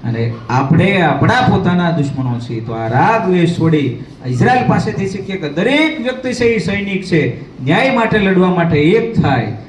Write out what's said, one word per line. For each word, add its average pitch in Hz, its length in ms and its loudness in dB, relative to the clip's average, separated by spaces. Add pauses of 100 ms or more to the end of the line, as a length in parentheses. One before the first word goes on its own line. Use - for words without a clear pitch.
અને 117 280 -2 (180)
આપણે 165 500 2
આપણા 156 340 2
પોતાના 180 560 2
દુશ્મનો 131 480 -2
છીએ, 117 220 -8
તો 113 120 -8
આ 113 160 -4
રાગ 185 400 2
દ્વેષ 175 220 2
છોડી 151 540 0 (220)
ઇઝરાયલ 214 420 2
પાસેથી 196 400 -2
શીખીએ 190 280 -8
કે 151 120 -6
દરેક 269 520 0
વ્યક્તિ 247 320 -6
છે 240 120 -2
એ 226 140 2
સૈનિક 196 460 -4
છે, 139 360 -2 (240)
ન્યાય 220 260 2
માટે 220 280 0
લડવા 185 360 2
માટે 165 260 2
એક 180 420 2
થાય. 123 240 0 (220)